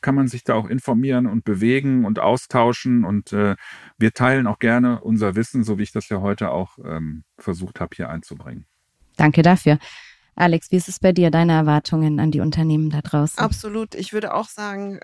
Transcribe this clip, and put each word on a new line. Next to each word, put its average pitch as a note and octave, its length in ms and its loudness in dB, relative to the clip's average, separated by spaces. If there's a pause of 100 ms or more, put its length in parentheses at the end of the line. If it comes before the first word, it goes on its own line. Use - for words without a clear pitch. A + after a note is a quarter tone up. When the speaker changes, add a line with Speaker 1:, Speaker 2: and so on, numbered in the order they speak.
Speaker 1:
kann C#3 120 0
man C#3 140 2
sich B2 160 -8
da B2 100 0
auch G#2+ 140 -2
informieren B2+ 580 0
und A2 200 -2
bewegen B2+ 580 0
und G#2+ 160 -2
austauschen. A#2+ 840 2
Und, G2+ 260 -4
äh, G#2 240 0 (420)
wir A2 160 2
teilen B2+ 320 2
auch G#2 140 -2
gerne A#2+ 400 2
unser G#2+ 360 0
Wissen, A#2 280 -2
so G#2 160 -2
wie G2+ 40 -2
ich G#2 100 -10
das - 160 -6
ja G2+ 100 -2
heute G2+ 320 -2
auch, F2 320 -6
ähm, D#2+ 400 -10 (140)
versucht F2+ 420 -8
habe, E2+ 160 -8
hier D2+ 140 -8
einzubringen. C#2 560 -14 (500)
Speaker 2:
Danke D3+ 260 4
dafür. D#3+ 380 4 (560)
Alex, E3+ 340 0
wie - 60 0
ist F3+ 140 0
es - 100 -12
bei F#3 140 4
dir, E3+ 180 4
deine E3 220 4
Erwartungen D3+ 640 2
an D#3 120 2
die D3 100 0
Unternehmen D#3 480 0
da D3+ 100 -2
draußen? D3+ 400 -2
Speaker 3:
Absolut. A3 560 -4
Ich - 160 -10
würde G#3 220 -6
auch G#3+ 160 -4
sagen, G3+ 540 -10